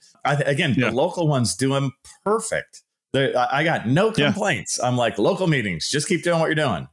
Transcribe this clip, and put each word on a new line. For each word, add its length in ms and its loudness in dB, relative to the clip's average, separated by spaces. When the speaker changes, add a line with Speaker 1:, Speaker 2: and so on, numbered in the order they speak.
Speaker 1:
I 120 2
th-, 120 0
again, 280 0
Speaker 2:
Yeah. 140 2
Speaker 1:
the 60 -4
local 320 0
ones 260 0
do 200 0
'em 180 -2
perfect. 580 -4
They're, 240 2
I, 240 2
I 40 0
got 220 0
no 200 4
Speaker 2:
Yeah. 200 2
Speaker 1:
complaints. 560 -2
I'm 140 0
like, 220 0
"Local 280 0
meetings, 420 -2
just 200 -2
keep 140 -2
doing 160 2
what 80 2
you're 80 0
doing. 380 -2